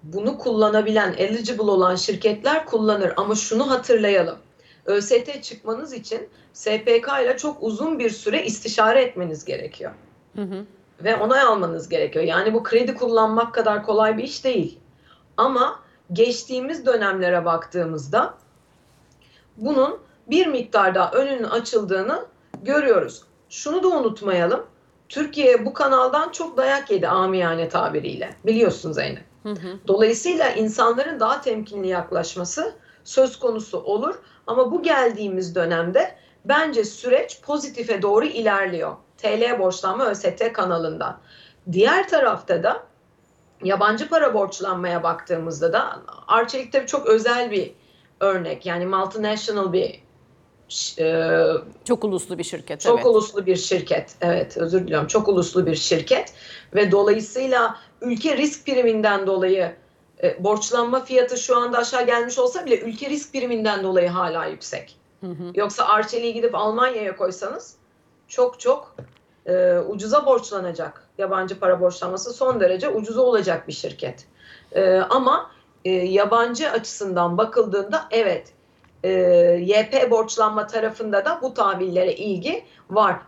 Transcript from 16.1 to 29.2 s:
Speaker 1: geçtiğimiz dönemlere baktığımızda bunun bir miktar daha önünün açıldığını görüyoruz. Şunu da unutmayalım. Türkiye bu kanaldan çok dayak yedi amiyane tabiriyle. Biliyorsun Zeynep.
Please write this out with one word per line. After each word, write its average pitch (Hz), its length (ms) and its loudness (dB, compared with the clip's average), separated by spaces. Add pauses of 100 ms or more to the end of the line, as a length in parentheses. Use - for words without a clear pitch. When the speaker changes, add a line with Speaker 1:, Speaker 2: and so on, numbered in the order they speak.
Speaker 1:
geçtiğimiz 254 720 -2
dönemlere 190 600 2
baktığımızda 165 880 -2 (1200)
bunun 269 420 0 (300)
bir 349 180 4
miktar 214 480 0
daha 185 160 2
önünün 269 320 0
açıldığını 220 840 -2 (380)
görüyoruz. 254 600 2 (260)
Şunu 339 340 -4
da 381 40 4
unutmayalım. 208 800 0 (440)
Türkiye 269 560 4
bu 214 80 -4
kanaldan 262 560 2
çok 330 280 -6
dayak 277 340 0
yedi 175 160 0
amiyane 180 600 0
tabiriyle. 156 600 -4 (160)
Biliyorsun 220 460 2
Zeynep. - 320 -6 (200)